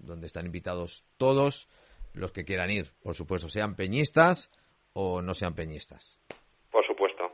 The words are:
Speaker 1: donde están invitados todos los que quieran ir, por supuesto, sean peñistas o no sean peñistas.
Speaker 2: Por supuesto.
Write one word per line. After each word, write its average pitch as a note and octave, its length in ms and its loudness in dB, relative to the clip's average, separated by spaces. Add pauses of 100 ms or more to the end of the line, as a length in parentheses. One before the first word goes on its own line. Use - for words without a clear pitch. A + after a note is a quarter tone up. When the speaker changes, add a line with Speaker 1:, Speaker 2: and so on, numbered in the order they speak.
Speaker 1:
donde E2 260 -12
están E2+ 200 -8
invitados F2 580 -6 (140)
todos C3+ 500 4 (460)
los - 180 -6
que F2 120 -8
quieran F#2 260 -2
ir, F#2+ 200 -2 (120)
por E2+ 120 -6
supuesto, E2+ 340 -4
sean G#2+ 280 -4
peñistas D3 720 4 (420)
o F#2 300 -2
no F2+ 120 -2
sean F2 200 -4
peñistas. - 640 -12 (520)
Speaker 2:
Por A2 160 4
supuesto. G2 360 0 (120)